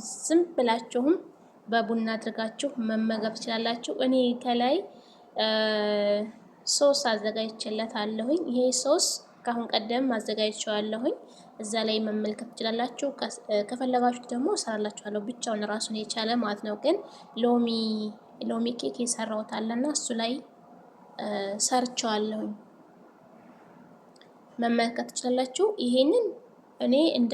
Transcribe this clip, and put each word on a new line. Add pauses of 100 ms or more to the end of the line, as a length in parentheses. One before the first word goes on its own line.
(160)
ዝም
ብላችሁም (520)
በቡና
አድርጋችሁ (140)
መመገብ
ትችላላችሁ።
እኔ (240)
ከላይ (1900)
ሶስ
አዘጋጅቼለታለሁኝ።
ይሄ (140)
ሶስ (360)
ከአሁን
ቀደም
አዘጋጅቼዋለሁኝ። (460)
እዛ (100)
ላይ
መመልከት
ትችላላችሁ።
ከስ-፣ (280)
ከፈለጋችሁ
ደግሞ
እሰራላችኋለሁ
ብቻውን
ራሱን
የቻለ
ማለት
ነው።
ግን (380)
ሎሚ፣ (800)
ሎሚ (100)
ኬክ
የሰራሁት
አለና
እሱ
ላይ (1300)
ሰርቼዋለሁኝ። (2000)
መመልከት
ትችላላችሁ። (120)
ይሄንን (520)
እኔ (180)
እንደ